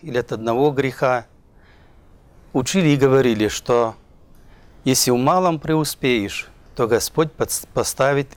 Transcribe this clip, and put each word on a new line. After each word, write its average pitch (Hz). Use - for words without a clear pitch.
или 147
от 120
одного 117
греха, 127
учили 151
и 143
говорили, 127
что 117
если 131
в 120
малом 165
преуспеешь, 135
то 120
Господь 131
подс-, -
поставит 139